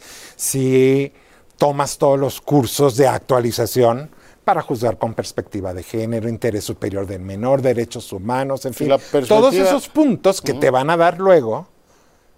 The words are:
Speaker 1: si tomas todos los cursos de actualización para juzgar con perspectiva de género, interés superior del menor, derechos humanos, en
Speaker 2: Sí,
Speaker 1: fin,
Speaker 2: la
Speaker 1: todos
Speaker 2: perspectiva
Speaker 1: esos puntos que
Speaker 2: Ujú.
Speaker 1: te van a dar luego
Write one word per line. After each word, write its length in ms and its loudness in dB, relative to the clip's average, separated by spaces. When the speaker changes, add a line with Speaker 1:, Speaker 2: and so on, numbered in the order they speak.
Speaker 1:
si 760 2
tomas 420 -2
todos 200 2
los 220 -4
cursos 560 2
de 120 4
actualización 1040 0
para 180 0
juzgar 340 -4
con 160 -4
perspectiva 600 -8
de 80 -12
género, 460 -6
interés 360 -4
superior 420 -8
del 140 -12
menor, 400 -2
derechos 520 -4
humanos, 520 -6
en 80 -6
Speaker 2:
Sí, 60 -14
Speaker 1:
fin, 100 -4
Speaker 2:
la 80 4
Speaker 1:
todos 140 -4
Speaker 2:
perspectiva 580 2
Speaker 1:
esos 220 -2
puntos 500 2
que 120 -4
Speaker 2:
Ujú. 80 -4
Speaker 1:
te 100 4
van 180 0
a 80 2
dar 220 2
luego 500 2